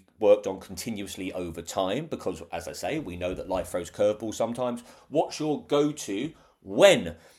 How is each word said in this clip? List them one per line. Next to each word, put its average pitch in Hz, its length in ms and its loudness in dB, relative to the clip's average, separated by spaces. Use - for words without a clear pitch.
worked 104 280 8
on 95 140 -4
continuously 98 720 -8
over 85 280 -6
time, 98 460 -2
because, 90 360 -6
as 85 160 -8
I 76 40 -8
say, 107 280 -4
we 92 160 -10
know 90 180 -4
that - 140 -8
life 92 200 -2
throws 90 220 -6
curveballs 104 440 0
sometimes. 120 480 -2
What's 160 320 -2
your 151 260 -2
go-to 143 680 0
when 104 540 6